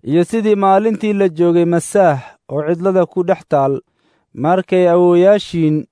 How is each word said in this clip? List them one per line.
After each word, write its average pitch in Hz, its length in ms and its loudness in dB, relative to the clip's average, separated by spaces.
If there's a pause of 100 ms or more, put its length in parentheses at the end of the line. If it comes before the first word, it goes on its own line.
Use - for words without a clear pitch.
iyo 160 220 0
sidii 214 300 -2
maalintii 202 580 0
la 196 160 0
joogay 170 360 0
Masaah 170 580 0 (260)
oo 143 140 -6
cidlada 175 440 -2
ku - 200 -6
dhex 190 220 -2
taal, 139 320 0 (540)
markay 180 540 0
awoowayaashiin 175 1040 2